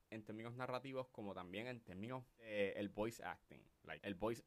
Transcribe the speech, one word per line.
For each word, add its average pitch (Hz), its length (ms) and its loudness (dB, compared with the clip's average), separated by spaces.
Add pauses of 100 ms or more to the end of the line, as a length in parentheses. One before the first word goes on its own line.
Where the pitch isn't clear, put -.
en 107 140 -4
términos 113 320 -4
narrativos, 127 540 0
como 98 260 -4
también 92 320 -2
en 123 140 -2
términos 120 440 -4 (140)
de 104 320 6
el 101 180 0
voice 107 340 0
acting. 76 400 -6 (200)
Like, 80 240 -6
el 101 80 0
voice 110 320 2